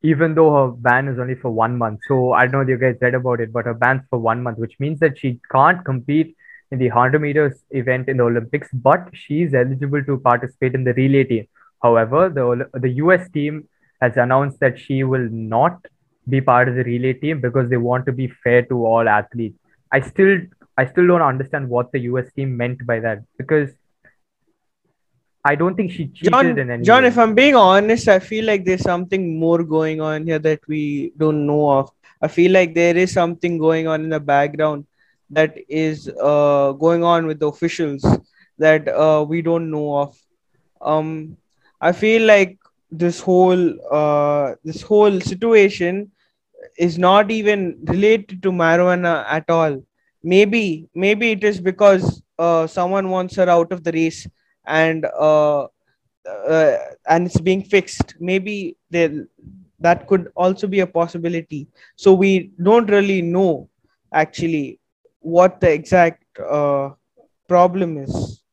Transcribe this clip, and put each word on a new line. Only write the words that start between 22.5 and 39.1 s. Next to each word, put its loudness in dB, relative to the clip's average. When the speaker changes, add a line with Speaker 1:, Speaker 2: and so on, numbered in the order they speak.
Speaker 1:
meant -6
by -4
that, -6
because -2
I 0
don't -2
think -4
she -8
cheated -2
Speaker 2:
John, 2
Speaker 1:
in -4
any -6
Speaker 2:
John, 6
Speaker 1:
way. 4
Speaker 2:
if 2
I'm 4
being 6
honest, 4
I 6
feel -6
like 0
there's -2
something -4
more 2
going -2
on -6
here -2
that 0
we -6
don't 0
know 2
of. 0
I -2
feel 2
like 2
there 2
is 0
something -2
going 0
on -4
in -8
the -4
background -2
that 0
is, -4
uh, 2
going 0
on 0
with -6
the -2
officials -6
that, 2
uh, 2